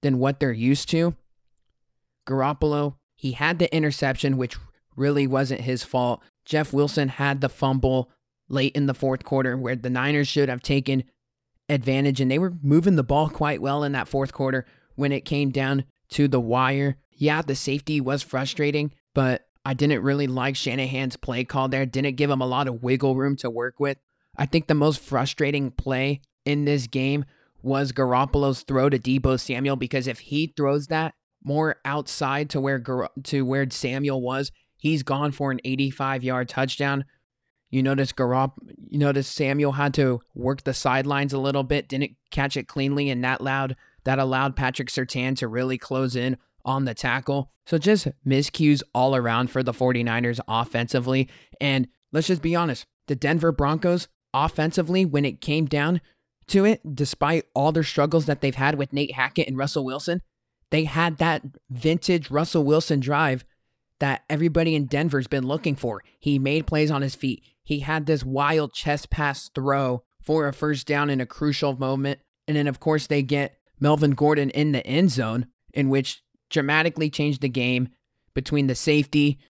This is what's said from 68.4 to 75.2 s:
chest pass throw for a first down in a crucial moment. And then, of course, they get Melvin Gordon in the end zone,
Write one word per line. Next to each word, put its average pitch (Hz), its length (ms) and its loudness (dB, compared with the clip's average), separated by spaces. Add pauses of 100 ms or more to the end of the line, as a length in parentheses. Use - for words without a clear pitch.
chest - 380 -4
pass 143 440 -2
throw 135 480 0 (180)
for 151 280 0
a 139 40 -2
first 147 340 -2
down 147 240 0
in 135 100 0
a 123 60 -4
crucial 143 500 -2
moment. 135 440 -2 (280)
And 151 80 0
then, 147 100 2
of 135 140 -4
course, 156 260 0
they 147 160 2
get 143 360 -2 (200)
Melvin 147 340 4
Gordon 147 380 4
in 151 220 2
the 131 140 0
end 160 240 4
zone, 120 360 -2 (260)